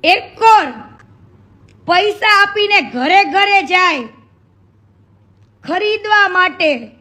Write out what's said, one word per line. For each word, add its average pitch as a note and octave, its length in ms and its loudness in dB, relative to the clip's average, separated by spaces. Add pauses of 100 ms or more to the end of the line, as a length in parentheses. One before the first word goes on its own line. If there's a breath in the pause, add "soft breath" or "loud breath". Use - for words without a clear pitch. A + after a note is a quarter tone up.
એક F4 200 0 (140)
કોર G#4+ 280 4 (1200)
પૈસા G#4 540 0
આપીને G4+ 360 0 (160)
ઘરે D#4 300 2
ઘરે G4 380 0
જાય F4 420 0 (1600)
ખરીદવા G#4 640 -2
માટે F#4 420 0 (300)